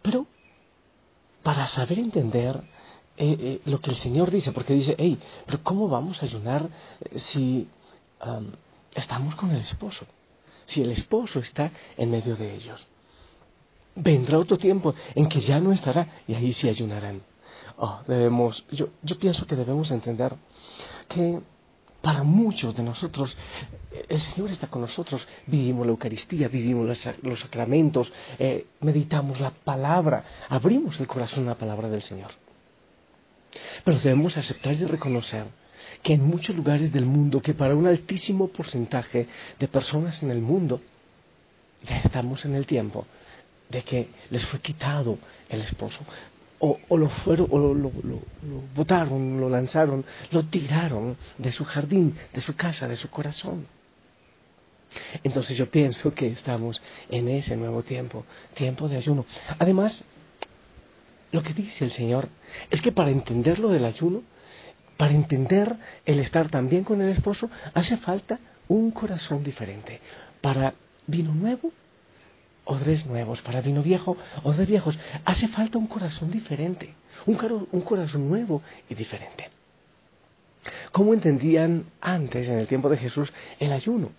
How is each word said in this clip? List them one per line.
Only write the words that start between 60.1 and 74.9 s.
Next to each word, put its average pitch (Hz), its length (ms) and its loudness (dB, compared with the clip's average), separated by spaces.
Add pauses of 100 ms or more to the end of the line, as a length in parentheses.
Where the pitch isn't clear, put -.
lo 160 120 0
que 156 100 -8
dice 202 320 -4
el 120 60 -2
Señor 123 360 0 (440)
es 151 100 0
que 240 100 4
para 156 200 4
entender 135 480 2
lo 220 100 2
del 151 160 4
ayuno, 175 380 0 (720)
para 147 160 6
entender 151 640 4 (280)
el 143 140 4
estar 156 300 2
también 151 340 2
con 202 180 0
el 190 80 2
esposo, 202 400 0 (240)
hace 175 220 2
falta 196 440 -4 (280)
un 226 240 4
corazón 170 520 -4
diferente. 110 580 -8 (400)
Para 135 320 0 (340)
vino 160 260 0
nuevo, 240 380 0 (960)
odres 151 400 0
nuevos. 117 360 -4
Para 123 200 -4
vino 143 200 2
viejo, 180 360 2 (260)
odres 151 240 2
viejos. 170 300 2 (280)